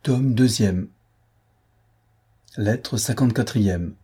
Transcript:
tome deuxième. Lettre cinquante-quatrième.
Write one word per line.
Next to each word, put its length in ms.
tome 320
deuxième. 540
Lettre 400
cinquante-quatrième. 1080